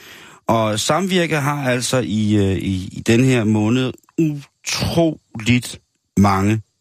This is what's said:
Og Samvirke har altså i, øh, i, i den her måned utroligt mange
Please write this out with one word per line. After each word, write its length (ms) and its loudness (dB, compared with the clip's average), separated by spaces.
Og 340 0
Samvirke 560 0
har 340 -2
altså 360 0
i, 300 0
øh, 200 2
i, 360 -4
i 140 -12
den 180 4
her 200 2
måned 480 2
utroligt 1600 -2
mange 440 0